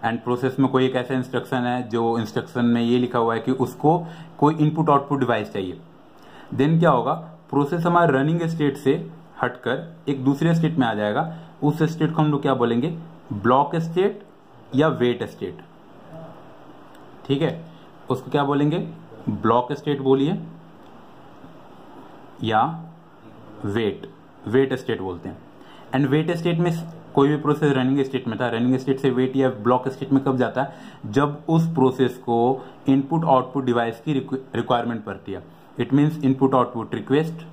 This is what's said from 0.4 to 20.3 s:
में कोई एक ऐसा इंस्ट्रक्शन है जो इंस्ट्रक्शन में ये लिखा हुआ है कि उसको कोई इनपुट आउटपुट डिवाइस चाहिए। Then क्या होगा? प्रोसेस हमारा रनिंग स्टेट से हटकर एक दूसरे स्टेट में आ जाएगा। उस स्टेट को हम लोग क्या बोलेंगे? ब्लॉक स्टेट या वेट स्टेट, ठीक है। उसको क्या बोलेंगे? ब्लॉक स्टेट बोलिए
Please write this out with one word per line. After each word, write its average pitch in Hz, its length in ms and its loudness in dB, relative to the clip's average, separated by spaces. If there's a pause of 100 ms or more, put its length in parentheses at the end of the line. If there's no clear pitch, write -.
में 135 100 4
कोई 131 160 4
एक 131 100 0
ऐसा 123 180 -2
इंस्ट्रक्शन 127 440 -4
है 123 320 -4
जो 117 300 0
इंस्ट्रक्शन 120 460 -2
में 117 160 4
ये 120 180 2
लिखा 123 200 0
हुआ 113 140 2
है 113 60 -2
कि 131 120 -2
उसको 135 460 2 (400)
कोई 151 180 4
इनपुट 156 340 2
आउटपुट 143 300 2
डिवाइस 113 340 0
चाहिए। 92 260 -6 (720)
Then 151 260 4
क्या 170 100 6
होगा? 127 240 2 (360)
प्रोसेस 175 360 0
हमारा 170 340 4
रनिंग 160 240 0
स्टेट 156 340 0
से 135 180 2 (460)
हटकर 123 400 -4 (280)
एक 131 160 -2
दूसरे 151 300 2
स्टेट 160 220 0
में 131 100 2
आ 113 60 -2
जाएगा। 104 280 -2 (420)
उस 147 200 0
स्टेट 156 300 -2
को - 80 0
हम 151 100 2
लोग 139 100 0
क्या 135 120 2
बोलेंगे? 120 360 0 (440)
ब्लॉक 123 420 4
स्टेट 180 480 0 (520)
या 147 140 4
वेट 120 340 0
स्टेट, 95 380 -10 (1700)
ठीक 139 140 0
है। - 240 -4 (440)
उसको 127 220 -4
क्या 143 120 2
बोलेंगे? 143 340 0 (520)
ब्लॉक 110 440 2
स्टेट 143 280 -4
बोलिए 135 380 2 (2000)